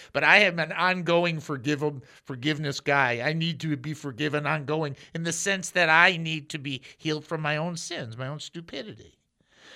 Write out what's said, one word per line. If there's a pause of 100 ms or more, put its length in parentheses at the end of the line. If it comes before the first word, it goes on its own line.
(120)
but
I
am
an
ongoing
forgive-, (220)
forgiveness
guy.
I
need
to
be
forgiven
ongoing (180)
in
the
sense
that
I
need
to
be (160)
healed
from
my
own
sins,
my
own
stupidity. (600)